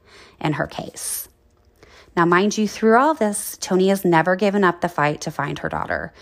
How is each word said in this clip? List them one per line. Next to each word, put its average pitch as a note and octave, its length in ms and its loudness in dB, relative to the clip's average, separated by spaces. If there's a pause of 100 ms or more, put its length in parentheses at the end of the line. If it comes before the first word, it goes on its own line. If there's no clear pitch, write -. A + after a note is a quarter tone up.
(420)
in D#3 120 -2
her C#3+ 140 -4
case. - 640 -12 (880)
Now, F3 80 4
mind F3+ 320 2
you, G#3+ 100 0
through A3 300 4
all D4 160 4
this, G#3 440 -4
Toni F#3 320 2
has G3 140 0
never E3+ 320 4
given G3 280 0
up F3 180 2
the F3 80 -2
fight D3+ 320 -2
to E3 100 -8
find C#3+ 280 -6
her - 100 -8
daughter. - 420 -6 (100)